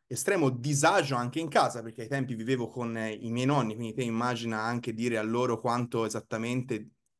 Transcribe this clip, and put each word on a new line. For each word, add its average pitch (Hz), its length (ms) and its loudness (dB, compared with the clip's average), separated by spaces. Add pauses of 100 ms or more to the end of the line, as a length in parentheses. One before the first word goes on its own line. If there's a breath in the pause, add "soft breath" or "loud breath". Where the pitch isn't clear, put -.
estremo 147 460 2
disagio 143 640 4
anche 123 240 -2
in 165 100 -4
casa, 120 320 4
perché 113 220 -10
ai 110 40 -10
tempi 131 280 -2
vivevo 117 320 0
con, 117 280 -4
eh, 110 180 -2
i 113 180 -6
miei 127 160 2
nonni, 127 260 2
quindi 113 220 -6
te 131 80 -2
immagina 117 580 0
anche 117 320 -2
dire 117 240 0
a 107 60 0
loro 117 360 2
quanto 120 460 0
esattamente 117 880 -4 (280)